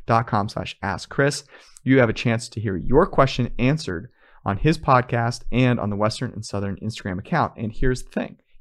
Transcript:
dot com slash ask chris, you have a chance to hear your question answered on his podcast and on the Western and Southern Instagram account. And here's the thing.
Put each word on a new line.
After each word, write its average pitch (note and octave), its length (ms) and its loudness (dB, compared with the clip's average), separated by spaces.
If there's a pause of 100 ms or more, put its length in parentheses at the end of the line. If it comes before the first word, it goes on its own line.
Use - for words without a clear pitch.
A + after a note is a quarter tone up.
dot A2+ 220 2
com G#2 220 -2
slash - 320 -10
ask G2 280 -6
chris, C#3+ 340 0 (400)
you C3 160 6
have A#2+ 100 6
a A2 40 -2
chance A#2 360 -2
to - 120 -10
hear G2+ 160 -4
your C#3+ 280 4
question C3 540 2
answered A#2+ 500 0 (360)
on G2 120 -2
his D#3 200 2
podcast A#2+ 760 0
and B2 280 4
on G#2 100 -4
the G#2 60 -4
Western G#2+ 380 -2
and G#2+ 120 -10
Southern G2 320 -6
Instagram G2+ 420 -8
account. C3+ 360 -2
And A#2 160 -8
here's B2+ 320 0
the - 60 -20
thing. - 280 -8 (240)